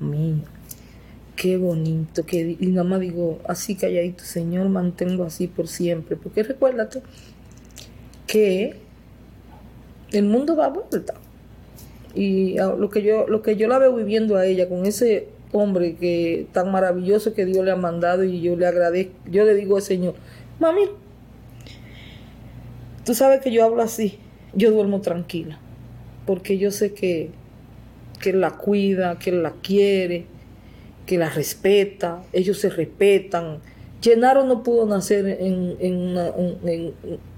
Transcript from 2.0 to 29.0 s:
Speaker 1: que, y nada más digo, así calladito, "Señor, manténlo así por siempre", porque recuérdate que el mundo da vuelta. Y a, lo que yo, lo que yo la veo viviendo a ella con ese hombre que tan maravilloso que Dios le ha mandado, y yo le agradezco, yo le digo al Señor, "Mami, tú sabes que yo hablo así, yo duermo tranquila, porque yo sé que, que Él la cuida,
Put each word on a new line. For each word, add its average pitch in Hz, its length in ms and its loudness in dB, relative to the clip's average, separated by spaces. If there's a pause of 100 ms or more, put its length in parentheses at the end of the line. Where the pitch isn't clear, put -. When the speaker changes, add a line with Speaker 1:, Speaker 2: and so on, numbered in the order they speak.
Speaker 1:
que, 170 320 -2
y 185 80 0
nada 185 160 2
más 185 180 0
digo, 170 460 -4
así 175 300 -6
calladito, 180 480 -2
"Señor, 175 440 -2
manténlo 180 560 -2
así 170 220 -6
por 165 220 -6
siempre", 165 480 -4
porque 185 260 -4
recuérdate 254 600 -2 (1200)
que 208 480 2 (1400)
el 202 140 2
mundo 269 320 2
da 285 140 2
vuelta. 285 440 -6 (1000)
Y 190 420 0
a, 190 80 0
lo 196 240 -2
que 208 120 -2
yo, 214 260 2
lo 214 140 0
que 214 140 0
yo 214 120 0
la 254 100 2
veo 262 160 6
viviendo 220 420 0
a 185 80 4
ella 185 240 2
con 180 180 -2
ese 214 420 2 (240)
hombre 185 420 0
que 170 580 -2
tan 185 200 0
maravilloso 190 600 2
que 196 140 -2
Dios 190 180 2
le 190 60 2
ha 185 60 2
mandado, 175 480 0
y 180 180 -2
yo 175 140 0
le 175 100 2
agradezco, 175 460 2 (180)
yo 196 160 4
le 214 80 6
digo 196 220 2
al 196 60 0
Señor, 180 320 -2 (460)
"Mami, 330 220 4 (2250)
tú 240 100 0
sabes 269 260 6
que 269 120 -2
yo 226 120 6
hablo 226 180 4
así, 220 360 -2 (360)
yo 214 180 6
duermo 202 280 2
tranquila, 170 580 -6 (680)
porque 190 320 -2
yo 202 120 0
sé 202 220 -2
que, 175 380 -2 (920)
que 196 100 -2
Él 190 100 2
la 165 120 0
cuida, 190 640 0